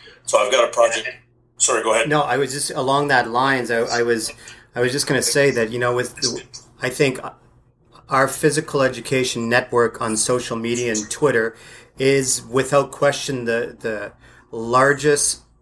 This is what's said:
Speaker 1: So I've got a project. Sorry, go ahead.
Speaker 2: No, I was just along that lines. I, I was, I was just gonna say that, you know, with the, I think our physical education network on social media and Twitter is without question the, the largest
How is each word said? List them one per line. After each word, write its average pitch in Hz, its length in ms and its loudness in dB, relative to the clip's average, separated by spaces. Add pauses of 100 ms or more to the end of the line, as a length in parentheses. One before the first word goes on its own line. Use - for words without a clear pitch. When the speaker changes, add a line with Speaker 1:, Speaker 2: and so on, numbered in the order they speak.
(260)
Speaker 1:
So - 120 2
I've 127 140 2
got 123 140 4
a 113 60 -4
project. 113 360 2 (520)
Sorry, 117 220 2
go 110 120 0
ahead. 113 160 2
Speaker 2:
No, 151 120 2
I 123 160 -2
was 135 140 -2
just 139 200 -6
along 143 360 0
that 123 240 2
lines. 123 400 0
I, 117 60 2
I 117 260 0
was, 117 280 0 (440)
I 123 60 -4
was 123 100 2
just 143 160 -2
gonna 127 160 2
say 143 280 4
that, 113 200 0
you 120 80 -6
know, 123 160 0
with 123 220 -4
the, 123 260 -6 (400)
I 127 60 -4
think 131 300 0 (920)
our 135 180 4
physical 147 540 0
education 127 680 -2
network 120 520 0
on 110 160 -2
social 123 400 -2
media 117 340 -2
and 107 180 -6
Twitter 120 460 0 (420)
is 135 480 2
without 135 460 2
question 139 540 -2
the, 117 340 -2
the 104 340 -8 (380)
largest 131 920 2 (200)